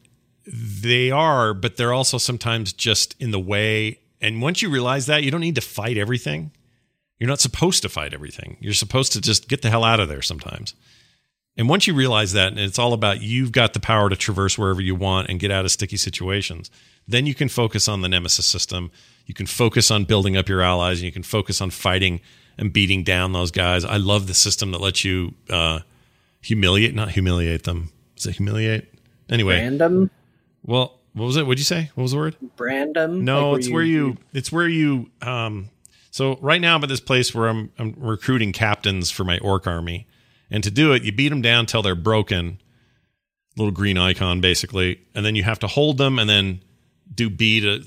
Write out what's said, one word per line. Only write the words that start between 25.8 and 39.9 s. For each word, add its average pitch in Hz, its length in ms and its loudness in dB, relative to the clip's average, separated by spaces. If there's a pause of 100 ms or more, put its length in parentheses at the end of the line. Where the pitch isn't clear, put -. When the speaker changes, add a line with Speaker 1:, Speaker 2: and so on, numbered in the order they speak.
Speaker 1:
humiliate, 104 540 2
not 107 160 -4
humiliate 87 540 0
them. 85 260 -4 (260)
Is - 100 -8
it 90 100 -6
humiliate? 110 560 -4 (360)
Anyway. 95 320 2
Speaker 2:
Random? 165 500 2 (540)
Speaker 1:
Well, 123 340 -2 (160)
what 110 120 -4
was 131 100 0
it? 156 100 0
What'd 127 120 2
you 143 60 -2
say? 160 300 -2
What 127 80 -4
was 127 100 0
the 143 60 -2
word? 156 180 -2 (220)
Speaker 2:
Random? 151 640 -2
Speaker 1:
No, 143 260 2
Speaker 2:
Like, - 0 -
where 139 80 2
Speaker 1:
it's 127 100 -2
Speaker 2:
you, 120 60 -2
Speaker 1:
where 165 100 2
you, 156 240 2
Speaker 2:
you 120 80 -4 (160)
Speaker 1:
it's 135 200 -6
where 170 160 2
you, 147 420 0 (120)
um, 113 460 -6 (420)
so 135 300 0
right 156 200 2
now 170 160 4
I'm 147 60 2
at 143 60 -2
this 131 120 -2
place 127 340 2
where 113 140 2
I'm, 110 300 -2
I'm 110 200 -4
recruiting 113 540 0
captains 98 580 0
for - 140 -4
my 90 140 0
orc 98 280 0
army. 85 400 -4 (460)